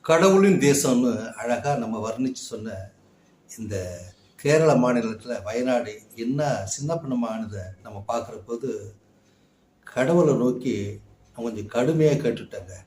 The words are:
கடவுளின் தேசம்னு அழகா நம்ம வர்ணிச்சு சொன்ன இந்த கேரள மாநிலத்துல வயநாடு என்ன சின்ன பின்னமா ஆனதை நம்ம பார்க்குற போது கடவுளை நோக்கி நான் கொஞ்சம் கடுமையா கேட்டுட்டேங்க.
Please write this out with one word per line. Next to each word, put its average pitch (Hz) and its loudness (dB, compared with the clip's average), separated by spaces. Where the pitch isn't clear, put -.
கடவுளின் 190 6
தேசம்னு 123 2
அழகா 120 -2
நம்ம 110 -6
வர்ணிச்சு 127 -4
சொன்ன 107 -12
இந்த 98 -8
கேரள 151 4
மாநிலத்துல 120 0
வயநாடு 117 -2
என்ன 123 -2
சின்ன 143 -6
பின்னமா 127 -4
ஆனதை 107 -8
நம்ம 101 -14
பார்க்குற 117 -6
போது 113 -8
கடவுளை 156 2
நோக்கி 113 -2
நான் 117 -8
கொஞ்சம் 107 -8
கடுமையா 151 4
கேட்டுட்டேங்க. 107 -4